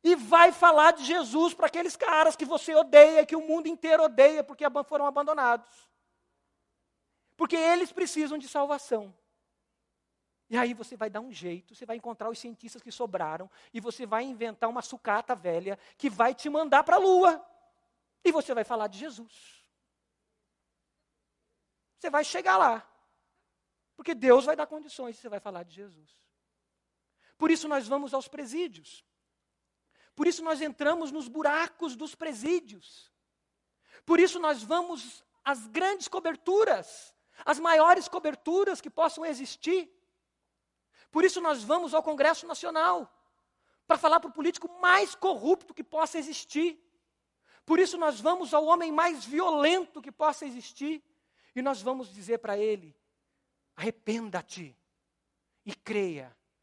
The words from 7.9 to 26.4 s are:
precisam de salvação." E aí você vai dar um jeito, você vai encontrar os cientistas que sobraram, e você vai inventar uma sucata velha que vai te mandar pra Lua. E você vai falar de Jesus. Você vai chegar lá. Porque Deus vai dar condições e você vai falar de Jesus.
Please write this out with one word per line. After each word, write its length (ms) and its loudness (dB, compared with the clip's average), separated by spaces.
precisam 460 -6
de 100 -16
salvação." 640 -4
E 80 -6
aí 180 0
você 220 -18
vai 140 -8
dar 100 -10
um 120 -16
jeito, 420 -14
você 100 -20
vai 120 -10
encontrar 340 -12
os 80 -12
cientistas 420 -20
que 120 -20
sobraram, 580 -8
e 60 -10
você 260 -10
vai 160 -2
inventar 480 -6
uma 100 -8
sucata 540 -4
velha 420 -6
que 100 -2
vai 280 0
te 120 -10
mandar 360 2
pra 140 6
Lua. 460 6
E 60 2
você 240 -2
vai 80 -2
falar 240 -4
de 100 -10
Jesus. 680 -20
Você 100 -8
vai 160 0
chegar 320 -2
lá. 320 0
Porque 180 -8
Deus 300 6
vai 100 -2
dar 120 -6
condições 520 -16
e 20 -20
você 80 -18
vai 120 -12
falar 240 -14
de 100 -20
Jesus. 420 -20